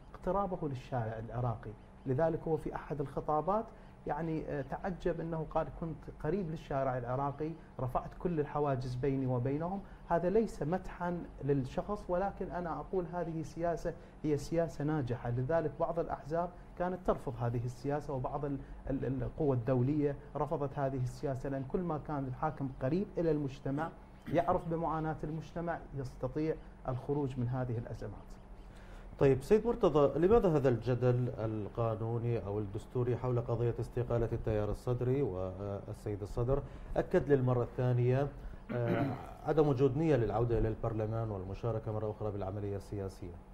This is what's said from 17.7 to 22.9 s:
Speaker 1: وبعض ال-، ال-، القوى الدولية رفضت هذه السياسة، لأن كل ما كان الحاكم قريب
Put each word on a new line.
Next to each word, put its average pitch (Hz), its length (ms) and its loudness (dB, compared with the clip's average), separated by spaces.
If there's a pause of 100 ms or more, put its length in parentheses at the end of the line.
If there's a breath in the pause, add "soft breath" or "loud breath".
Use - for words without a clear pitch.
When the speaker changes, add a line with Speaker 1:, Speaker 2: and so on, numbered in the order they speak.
Speaker 1:
وبعض 139 320 -2
ال-، 143 140 -2 (300 loud breath)
ال-، 131 340 0
القوى 131 320 2
الدولية 135 600 4 (200 loud breath)
رفضت 143 440 0
هذه 135 240 2
السياسة، 131 460 -4
لأن 135 220 -2
كل 196 80 2
ما 165 280 0
كان 143 180 -2
الحاكم 139 440 -2 (120)
قريب 165 260 2 (100)